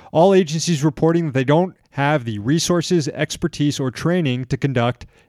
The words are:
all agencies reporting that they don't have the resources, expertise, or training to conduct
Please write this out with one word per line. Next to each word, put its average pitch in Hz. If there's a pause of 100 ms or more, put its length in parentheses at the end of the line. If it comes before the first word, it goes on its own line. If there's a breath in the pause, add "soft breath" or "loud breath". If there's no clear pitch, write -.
(100)
all 175
agencies 160
reporting 165
that 135
they 131
don't 160 (140)
have 143
the 110
resources, 160
expertise, 147
or 131
training 143
to 147
conduct 123 (220 soft breath)